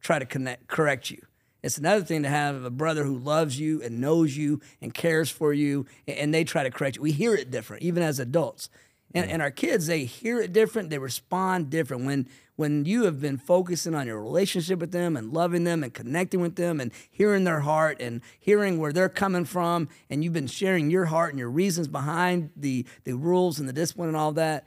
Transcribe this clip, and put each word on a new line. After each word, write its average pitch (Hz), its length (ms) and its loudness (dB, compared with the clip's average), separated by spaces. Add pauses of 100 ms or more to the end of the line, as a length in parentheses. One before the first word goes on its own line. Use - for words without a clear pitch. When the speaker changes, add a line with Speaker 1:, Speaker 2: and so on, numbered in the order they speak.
Speaker 1:
try 160 160 2
to 131 80 -4
connect, 131 420 -6
correct 147 420 0
you. - 120 -14 (400)
It's - 160 -4
another 180 260 2
thing 156 200 -2
to 135 40 -2
have 143 360 0
a 123 60 -8
brother 151 340 -2
who 139 140 -2
loves 147 400 0
you 156 240 -2
and 117 200 -6
knows 151 340 4
you 147 240 0 (220)
and - 100 -10
cares 165 380 0
for 147 240 2
you, 143 320 0 (200)
a-, 139 140 -6
and 147 120 0
they 160 120 4
try 151 180 0
to 131 80 0
correct 135 260 -2
you. - 60 -12
We 156 100 2
hear 208 220 2
it 127 160 -2
different, 107 320 -8
even 175 200 0
as 147 160 0
adults. 131 500 -2 (440)
And, 175 140 0
Speaker 2:
Yeah. 151 80 -6
Speaker 1:
and 165 80 -2
our 143 80 0
kids, 170 380 0
they 160 160 0
hear 226 360 -2
it 185 120 -4
different. 214 360 2
They 151 100 -4
respond 180 680 -2
different. 135 380 -2
When, 139 220 0 (280)
when 147 300 2
you 226 180 2
have 151 160 0
been 139 180 -2
focusing 175 560 2
on 139 120 -2
your 110 160 -6
relationship 180 560 0
with 175 140 -6
them 175 240 0
and 113 180 -6
loving 170 300 2
them 170 180 0
and 120 100 -8
connecting 170 480 -2
with 170 160 -2
them 170 240 -2
and 120 120 -6 (180)
hearing 196 340 4
their 160 160 2
heart 156 400 2
and 120 200 -6 (180)
hearing 196 400 4
where 151 140 -2
they're 185 180 4
coming 185 340 0
from, 170 440 0 (200)
and 139 160 -2
you've 170 80 0
been 151 140 -2
sharing 170 440 0
your 185 160 4
heart 160 240 2
and 139 80 -6
your 120 120 -4
reasons 170 380 2
behind 165 680 0
the, 131 300 -2 (180)
the 127 100 -4
rules 170 440 2
and 139 100 -4
the 127 40 -6
discipline 165 360 -4
and 156 80 -2
all 156 160 2
that, 156 340 -2